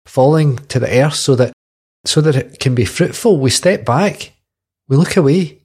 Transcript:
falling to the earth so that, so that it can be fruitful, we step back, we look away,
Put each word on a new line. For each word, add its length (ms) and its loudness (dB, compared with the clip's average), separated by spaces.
falling 520 2
to 100 -2
the 100 -4
earth 140 -2
so 180 0
that, 180 0
so 160 -2
that 160 2
it 240 -8
can 160 0
be 80 0
fruitful, 560 0
we 100 0
step 340 -2
back, 460 -2
we 100 0
look 200 0
away, 480 0